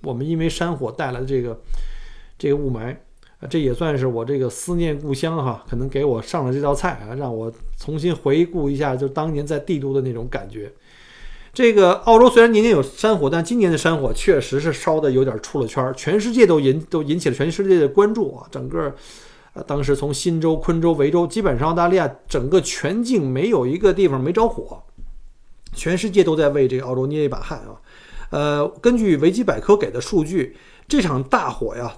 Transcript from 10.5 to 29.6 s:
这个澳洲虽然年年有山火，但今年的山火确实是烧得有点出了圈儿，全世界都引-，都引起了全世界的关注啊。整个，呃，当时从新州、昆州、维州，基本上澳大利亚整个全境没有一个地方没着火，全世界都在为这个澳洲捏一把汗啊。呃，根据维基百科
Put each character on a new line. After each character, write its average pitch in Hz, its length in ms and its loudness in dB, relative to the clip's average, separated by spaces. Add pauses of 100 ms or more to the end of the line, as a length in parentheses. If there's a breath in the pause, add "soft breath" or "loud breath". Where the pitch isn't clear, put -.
这 240 220 4
个 185 280 8
澳 226 180 8
洲 247 100 10
虽 240 120 8
然 233 100 8
年 214 120 6
年 233 80 6
有 160 100 4
山 214 360 0
火， 147 100 0
但 165 160 0
今 240 140 -4
年 190 140 4
的 156 60 0
山 160 200 2
火 127 160 -2
确 165 260 4
实 135 200 -2
是 156 120 -2
烧 156 280 0
得 151 100 2
有 131 140 4
点 123 180 -2
出 - 180 -8
了 120 80 -2
圈 127 160 -4
儿， 131 100 -2
全 165 260 -2
世 220 120 -4
界 233 140 8
都 165 140 4
引-， 135 200 2 (120)
都 160 100 -2
引 147 160 -2
起 175 100 -2
了 123 80 -2
全 151 160 -2
世 196 160 -4
界 185 120 4
的 147 80 4
关 202 260 4
注 226 220 -4
啊。 - 160 -18
整 131 180 -10
个， 165 240 -6 (600 loud breath)
呃， - 100 -14
当 143 200 -4
时 139 120 2
从 143 180 -4
新 165 260 -2
州、 160 180 0
昆 165 220 -2
州、 165 140 2
维 143 160 2
州， 170 160 2
基 175 160 -4
本 156 160 0
上 147 120 0
澳 170 40 -2
大 170 140 2
利 180 80 2
亚 170 120 2 (200)
整 131 220 -2
个 180 120 4
全 196 420 -4
境 226 240 0
没 135 220 0
有 151 160 2
一 147 140 -2
个 196 120 4
地 185 160 4
方 135 140 0
没 143 100 -2
着 220 160 2
火， - 360 -8 (920)
全 175 240 -2
世 202 120 -2
界 190 140 6
都 160 120 4
在 151 140 4
为 139 180 2
这 123 100 -2
个 131 80 -6
澳 127 80 -4
洲 131 140 -2
捏 151 160 -2
一 143 40 2
把 123 120 -4
汗 - 200 -8
啊。 107 220 -18 (480 loud breath)
呃， 147 380 0 (120)
根 247 160 4
据 208 220 2
维 156 140 4
基 226 120 -2
百 190 160 -2
科 202 160 4